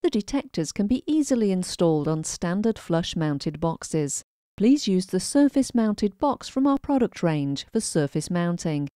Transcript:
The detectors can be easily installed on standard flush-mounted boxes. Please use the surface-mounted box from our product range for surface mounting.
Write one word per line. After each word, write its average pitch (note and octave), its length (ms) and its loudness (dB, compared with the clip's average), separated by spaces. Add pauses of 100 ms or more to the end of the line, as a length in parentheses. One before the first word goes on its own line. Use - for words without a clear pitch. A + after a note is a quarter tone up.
The F4 80 2
detectors G#3+ 600 -2
can G3+ 160 0
be B3 180 0
easily C4+ 460 2
installed E3 560 2
on D#3 160 -2
standard G#3 560 -2
flush-mounted D#3 800 -2
boxes. D#3+ 640 -2 (340)
Please C4 300 4
use F#3 200 2
the F#3 120 -2
surface-mounted A#3 1000 0
box - 300 -2
from C4+ 180 0
our C#4 140 4
product C4+ 420 0
range C#3+ 500 0
for A3 100 0
surface D3+ 500 -2
mounting. F3 640 -2